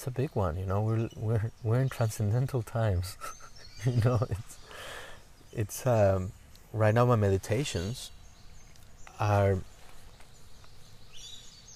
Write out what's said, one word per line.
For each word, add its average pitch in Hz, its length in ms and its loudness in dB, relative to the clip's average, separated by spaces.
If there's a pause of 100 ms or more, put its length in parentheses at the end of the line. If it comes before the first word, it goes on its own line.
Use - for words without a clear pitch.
it's - 60 -8
a - 20 -2
big 127 240 -2
one, 90 240 0
you 95 80 -4
know, 98 160 2
we're, 113 320 0
we're, 110 380 0 (100)
we're 120 180 2
in 135 80 2
transcendental 117 760 0
times. 101 600 0
<laughs> - 640 -10
You 123 180 4
know, 123 260 4
it's, - 280 -4 (920)
it's, - 340 -4
um, 98 460 4 (400)
right 107 200 6
now 120 140 6
my 123 80 6
meditations 104 960 0 (1120)
are, 101 380 4 (2250)